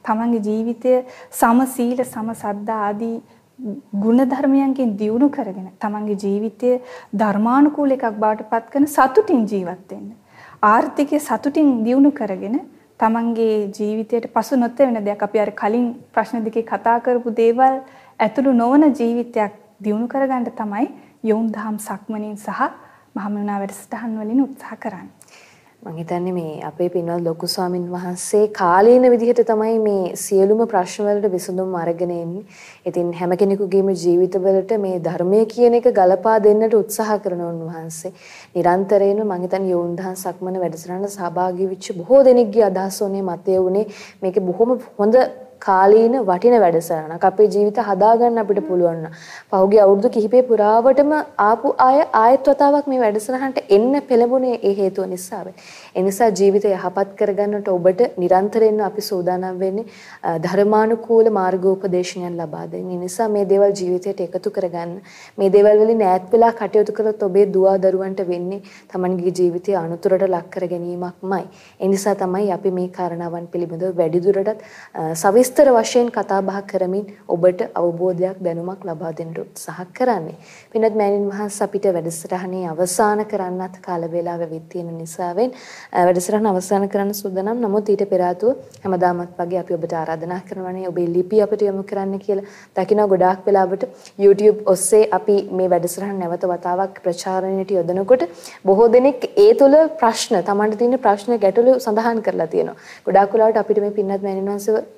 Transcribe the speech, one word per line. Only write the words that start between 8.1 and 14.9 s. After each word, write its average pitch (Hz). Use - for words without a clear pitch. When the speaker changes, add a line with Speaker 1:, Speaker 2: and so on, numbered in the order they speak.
Speaker 1:
බවට 214
පත් 226
කරන 285
සතුටින් 285
ජීවත් 185
වෙන්න. 202
ආර්ථිකය 277
සතුටින් 285
දියුණු 269
කරගෙන 202
තමන්ගේ 226
ජීවිතයට 220
පසු 233
නොතැවෙන 240